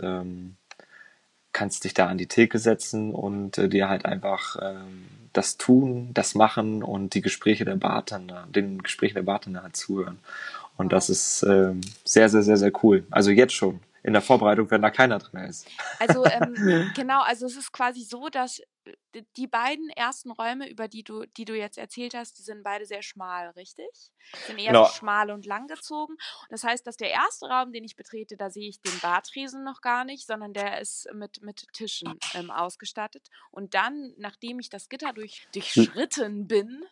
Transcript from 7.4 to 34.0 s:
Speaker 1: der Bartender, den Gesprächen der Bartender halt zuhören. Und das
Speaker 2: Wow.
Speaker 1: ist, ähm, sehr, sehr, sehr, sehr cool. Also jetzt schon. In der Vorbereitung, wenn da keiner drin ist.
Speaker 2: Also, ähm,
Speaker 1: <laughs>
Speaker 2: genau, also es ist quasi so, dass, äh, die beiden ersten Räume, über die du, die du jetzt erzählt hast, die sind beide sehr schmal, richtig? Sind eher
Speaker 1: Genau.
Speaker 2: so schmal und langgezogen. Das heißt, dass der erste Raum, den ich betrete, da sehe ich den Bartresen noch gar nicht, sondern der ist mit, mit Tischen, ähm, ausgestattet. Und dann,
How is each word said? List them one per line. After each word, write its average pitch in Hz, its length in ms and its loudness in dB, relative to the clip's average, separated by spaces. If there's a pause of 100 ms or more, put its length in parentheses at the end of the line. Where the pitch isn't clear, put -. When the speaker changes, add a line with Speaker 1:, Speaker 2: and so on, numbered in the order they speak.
Speaker 1:
der 98 140 -2
Bartender, 90 720 -4
den 98 340 -2
Gesprächen 104 320 -2
der 95 80 -2
Bartender 95 400 -4
halt 90 140 -12
zuhören. 92 420 -4 (560)
Und 92 160 0
das 92 160 4
Speaker 2:
Wow. 95 80 2
Speaker 1:
ist, - 280 -2
ähm, 95 360 6 (240)
sehr, 110 240 8
sehr, 107 160 6
sehr, 104 140 6
sehr 101 160 4 (100)
cool. 98 260 8
Also 101 220 6
jetzt 120 220 8
schon. 90 260 0 (240)
In 110 100 0
der 104 80 6
Vorbereitung, 110 480 6
wenn 107 140 4
da 107 80 6
keiner 123 260 4
drin - 280 -12
ist. - 200 -14 (320)
Speaker 2:
Also, 254 300 4
ähm, 240 280 0
Speaker 1:
<laughs> 190 400 2
Speaker 2:
genau, 269 280 0
also 240 240 -2
es 254 100 -12
ist 269 140 -14
quasi 247 320 -4
so, 240 260 -12
dass, 254 300 -6
äh, - 640 -20 (120)
die 254 120 -8
beiden 285 420 -4
ersten 247 400 -8
Räume, 240 400 -6
über 220 180 -10
die 220 160 -16
du, 214 220 -12 (120)
die 226 80 -12
du 220 120 -8
jetzt 208 220 -10
erzählt 240 340 -12
hast, 240 240 -14
die 196 60 -20
sind 208 180 -16
beide 202 240 -8
sehr 202 160 -12
schmal, 180 540 -12
richtig? - 320 -20 (580)
Sind 214 140 -12
eher 208 80 -4
Speaker 1:
Genau. 220 180 10
Speaker 2:
so - 80 4
schmal 208 380 -2
und 202 160 -14
langgezogen. 302 680 -10 (320)
Das 226 140 -12
heißt, 233 220 -4
dass 226 120 -16
der 208 120 -6
erste - 380 -2
Raum, 254 260 -4
den 226 100 -12
ich 220 120 -20
betrete, 214 420 -16
da 196 140 -8
sehe 208 180 -12
ich 196 100 -20
den 180 200 -8
Bartresen 262 640 -6
noch 269 180 -14
gar 247 240 -2
nicht, 269 220 -16
sondern 214 260 -10
der 202 280 -6
ist - 300 -12
mit, 208 300 -16
mit 208 320 -18
Tischen, 170 460 -12 (160)
ähm, 175 160 -10
ausgestattet. 208 800 -10 (180)
Und 196 240 -14
dann, 254 440 -2